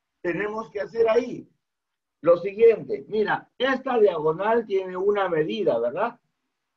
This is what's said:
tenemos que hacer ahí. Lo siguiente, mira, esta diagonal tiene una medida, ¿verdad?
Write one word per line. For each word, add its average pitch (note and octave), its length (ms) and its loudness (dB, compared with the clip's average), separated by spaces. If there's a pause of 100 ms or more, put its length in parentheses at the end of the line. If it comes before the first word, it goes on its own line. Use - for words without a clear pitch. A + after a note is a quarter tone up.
(220)
tenemos G#3 480 -4
que G3+ 120 -8
hacer A3+ 280 0
ahí. A#3 400 -2 (720)
Lo E3+ 160 4
siguiente, G3+ 680 2
mira, F#3+ 500 -2
esta B3+ 400 -2
diagonal G3 680 2
tiene F#3+ 300 -2
una G3 320 0
medida, D#3+ 500 0
¿verdad? D#3 400 -4 (580)